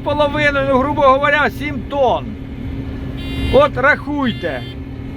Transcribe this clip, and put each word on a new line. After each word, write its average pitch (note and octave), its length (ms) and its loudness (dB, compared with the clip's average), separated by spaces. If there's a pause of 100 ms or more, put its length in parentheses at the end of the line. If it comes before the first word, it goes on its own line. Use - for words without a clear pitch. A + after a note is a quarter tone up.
половиною, C#4+ 640 2
ну, C4 100 4
грубо D4 220 0
говоря, C#4+ 480 4
сім C#4+ 260 -6 (140)
тонн. A3+ 360 0 (1300)
От C#4 240 6
рахуйте. B3 840 0 (560)